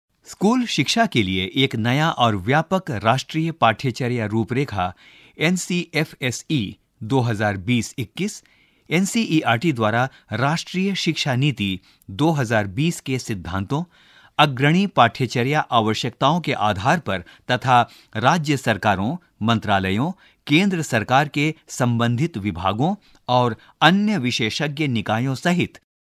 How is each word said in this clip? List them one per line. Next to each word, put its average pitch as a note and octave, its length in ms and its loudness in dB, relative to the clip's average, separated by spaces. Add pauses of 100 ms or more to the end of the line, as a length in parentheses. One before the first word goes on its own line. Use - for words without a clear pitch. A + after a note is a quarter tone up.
(260)
स्कूल A#3 400 0
शिक्षा G#3 400 0
के A#2 160 0
लिए F#2+ 320 -2
एक C3 220 0
नया C3 340 0
और A2 260 2
व्यापक D3+ 540 -2
राष्ट्रीय C3 600 -2
पाठ्यचर्या A#2+ 760 -2
रूपरेखा, G#2 680 -2 (440)
एनसीएफ़एसई D3+ 1400 -2 (240)
दो B2+ 180 0
हज़ार G#2+ 360 0
बीस G#2+ 420 -2
इक्कीस, E3 460 -8 (460)
एनसीईआरटी D#3+ 840 0
द्वारा A#2 360 0 (240)
राष्ट्रीय E3+ 600 -2
शिक्षा D3+ 400 -2
नीति G#2+ 460 0 (300)
दो C#3 200 0
हज़ार A#2 360 0
बीस C#3 340 -2
के C3 180 -4
सिद्धांतों, G2 640 -4 (540)
अग्रणी D3+ 480 2
पाठ्यचर्या C3 760 2
आवश्यकताओं B2+ 800 0
के D3 120 -4
आधार G#2+ 480 0
पर F#2 240 -4 (260)
तथा B2 400 2 (260)
राज्य C#3+ 400 2
सरकारों, G#2+ 600 0 (260)
मंत्रालयों, G#2+ 680 0 (340)
केंद्र F3 360 2
सरकार B2+ 460 0
के D3 260 -2 (140)
संबंधित A#2+ 680 0
विभागों G2 560 -2 (340)
और B2 280 2 (240)
अन्य G3 380 4
विशेषज्ञ C3+ 680 -2
निकायों A#2+ 480 0
सहित F3 440 0 (300)